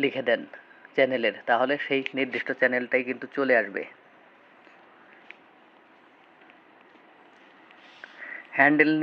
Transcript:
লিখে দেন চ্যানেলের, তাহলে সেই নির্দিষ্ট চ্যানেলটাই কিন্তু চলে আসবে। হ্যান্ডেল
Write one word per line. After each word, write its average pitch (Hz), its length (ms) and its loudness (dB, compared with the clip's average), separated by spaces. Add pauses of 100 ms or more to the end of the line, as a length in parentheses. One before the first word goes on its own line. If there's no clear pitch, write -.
লিখে 131 260 -2
দেন 113 120 2 (540)
চ্যানেলের, 117 400 2 (140)
তাহলে 127 240 2 (120)
সেই 135 160 0 (160)
নির্দিষ্ট 127 320 -4 (100)
চ্যানেলটাই 127 500 0
কিন্তু 123 160 -8 (120)
চলে 131 240 2
আসবে। 95 220 -6 (4000)
হ্যান্ডেল 147 340 6 (120)